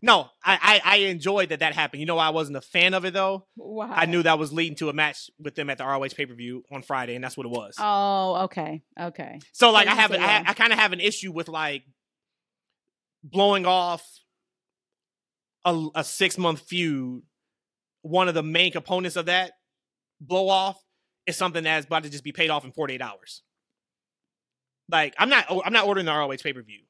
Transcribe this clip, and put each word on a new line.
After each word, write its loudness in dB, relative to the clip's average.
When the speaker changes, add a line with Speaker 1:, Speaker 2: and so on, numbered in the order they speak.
Speaker 1:
no, 4
I, 4
I, 4
I 6
enjoyed 0
that -6
that 0
happened. -4
You -6
know 0
why 2
I 0
wasn't -4
a -10
fan 2
of -2
it, -4
though? -2
Speaker 2:
Why? -12
Speaker 1:
I 2
knew 0
that 4
was -4
leading -4
to -4
a -6
match -2
with -12
them -6
at -6
the -6
R 0
O -2
H -8
pay-per-view -10
on -12
Friday, -4
and -10
that's -8
what -10
it -10
was. -8
Speaker 2:
Oh, 0
okay. -8
Okay. -12
Speaker 1:
So, 6
like, 6
Speaker 2:
So 2
Speaker 1:
I 4
Speaker 2:
you -2
Speaker 1:
have, 4
Speaker 2:
say -2
Speaker 1:
I, 0
Speaker 2:
why. -8
Speaker 1:
I 2
kinda 4
have 4
an -10
issue -4
with, -6
like, -6
blowing 4
off 2
a, 0
a -2
six-month -2
feud. -4
One 2
of 0
the -2
main 2
components -4
of -4
that 0
blow-off 0
is -6
something -2
that's 0
about -2
to -14
just -12
be -12
paid 0
off -2
in -18
forty-eight -6
hours. -14
Like, 0
I'm 4
not, 4
I'm -2
not 4
ordering 0
the 0
R 0
O -2
H -10
pay-per-view. -10